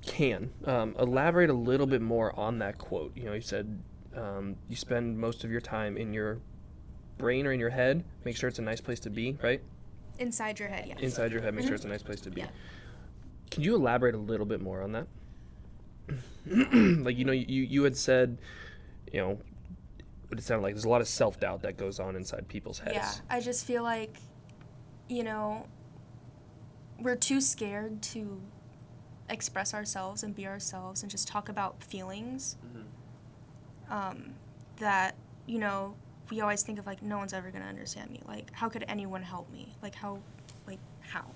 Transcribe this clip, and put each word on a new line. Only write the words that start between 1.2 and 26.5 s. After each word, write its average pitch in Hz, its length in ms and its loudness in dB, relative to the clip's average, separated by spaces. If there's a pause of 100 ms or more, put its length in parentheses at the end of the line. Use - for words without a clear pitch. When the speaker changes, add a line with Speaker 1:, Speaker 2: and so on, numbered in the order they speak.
Speaker 1:
a 143 40 8
little 127 340 6
bit 131 140 6
more 113 380 4
on 113 200 2
that 104 180 0
quote. - 400 -4
You 120 80 -8
know, 104 80 -4
you 107 80 -2
said, 104 380 -4 (360)
um, 98 400 -4 (140)
you 120 60 -6
spend 117 420 0
most 113 260 -2
of 117 80 -4
your 117 100 0
time 107 360 -2
in 107 160 -2
your 107 240 0 (800)
brain 131 300 4
or 139 40 4
in 131 80 2
your 117 120 4
head. 131 320 6 (200)
Make 120 140 -2
sure 127 100 2
it's 123 120 -2
a - 20 0
nice 110 200 0
place 120 200 -4
to 110 80 -4
be, 120 320 0
right? 123 200 4 (580)
Speaker 2:
Inside 220 400 0
your 208 100 -4
head, 196 180 -4
yes. - 120 -8
Speaker 1:
Inside 123 320 2
your 113 100 2
head, 110 140 2
make 107 80 0
sure 131 60 4
Speaker 2:
Mm-hmm. 107 60 2
Speaker 1:
it's 104 100 -4
a 104 40 -2
nice 101 140 -2
place 104 180 -4
to - 80 -8
be. 90 120 -4
Speaker 2:
Yeah. - 60 -6 (1040)
Speaker 1:
Can 147 120 -2
you 196 120 6
elaborate 123 400 8
a 107 40 -2
little 104 260 0
bit 104 160 0
more 92 220 -2
on 101 100 -2
that? 117 140 -2 (1000)
<clears throat> 180 960 8
Like, 123 140 4
you 127 80 4
know, 135 60 6
you, 131 320 4
you 135 200 6
had 131 140 8
said, 127 400 8 (720)
you - 80 2
know, 95 200 0 (880)
what 113 120 -4
it - 40 -6
sounded 113 200 2
like, 101 120 2
there's 110 100 -2
a 113 40 4
lot 120 120 8
of 110 60 2
self-doubt 98 560 2
that 95 140 -2
goes 95 220 -4
on 95 160 -2
inside 92 320 -6
people's - 320 -8
heads. - 160 -2
Speaker 2:
Yeah, 208 160 -2 (180)
I 247 100 0
just 240 260 -2
feel 240 160 0
like, 226 360 -2 (920)
you 240 140 0
know, 214 420 -2 (1300)